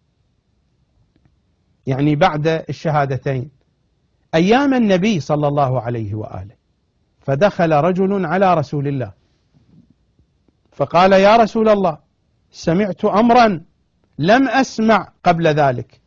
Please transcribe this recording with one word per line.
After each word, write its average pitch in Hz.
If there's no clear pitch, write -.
يعني 143
بعد 156
الشهادتين، 143
أيام 240
النبي 202
صلى 147
الله 135
عليه 113
وآله، 101
فدخل 160
رجل 185
على 185
رسول 143
الله 127
فقال: 175
"يا 196
رسول 220
الله، 190
سمعت 185
أمرا 214
لم 233
أسمع 220
قبل 170
ذلك." 139